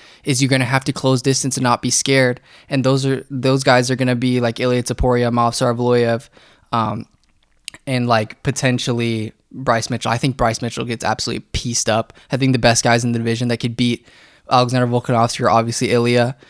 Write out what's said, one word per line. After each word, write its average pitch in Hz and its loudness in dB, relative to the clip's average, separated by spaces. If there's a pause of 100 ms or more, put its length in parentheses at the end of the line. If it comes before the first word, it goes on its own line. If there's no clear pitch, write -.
(240)
is 135 -2
you're 127 2
gonna 131 2
have 131 -2
to 139 -4
close 131 0
distance 135 -2
and 135 -4
not 120 0
be 123 -4
scared. 127 2 (280)
And 139 -2
those 135 0
are, 135 -2
those 131 0
guys 127 4
are 131 0
gonna 127 0
be, 123 0
like, 117 -2
Ilia 123 0
Topuria, 120 0
Movsar 120 0
Evloev, 120 0 (440)
um, 107 -2 (800)
and, 123 -2
like, 110 -2
potentially 117 -2 (200)
Bryce 123 -2
Mitchell. 117 -4
I 117 0
think 131 -2
Bryce 117 -2
Mitchell 120 -6
gets 120 -6
absolutely - -4
pieced - -4
up. 110 0 (180)
I 139 0
think 131 2
the 123 2
best 117 4
guys 120 4
in 117 0
the 117 -2
division 117 -2
that 120 -2
could 117 -4
beat 120 0 (440)
Alexander 123 2
Volkanovski 120 0
are 107 2
obviously 113 0
Ilia 120 2 (140)